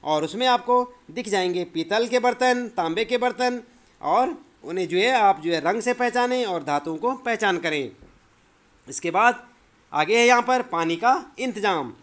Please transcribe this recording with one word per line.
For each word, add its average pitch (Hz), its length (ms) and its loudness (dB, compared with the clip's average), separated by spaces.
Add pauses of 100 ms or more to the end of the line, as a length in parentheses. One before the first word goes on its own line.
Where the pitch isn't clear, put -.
और 151 200 0
उसमें 196 220 -4
आपको 247 480 2 (160)
दिख 165 180 -8
जाएंगे 180 360 0
पीतल 175 440 -2
के 247 100 0
बर्तन, 247 500 0
तांबे 170 360 -2
के 247 140 -2
बर्तन 247 440 -2 (400)
और 254 420 0 (200)
उन्हें 180 240 -4
जो 165 100 -2
है 233 140 2
आप 202 280 4
जो 165 120 -2
है 160 80 0
रंग 190 220 0
से 247 100 0
पहचानें 247 520 0
और 175 200 -4
धातुओं 147 320 -2
को 233 160 -2
पहचान 220 460 -2
करें। 151 320 -4 (1000)
इसके 151 220 -8
बाद 226 380 2 (440)
आगे 160 260 2
है 240 80 6
यहाँ 240 160 6
पर 254 200 2
पानी 165 340 -2
का 226 420 0
इंतजाम। 196 540 -2 (100)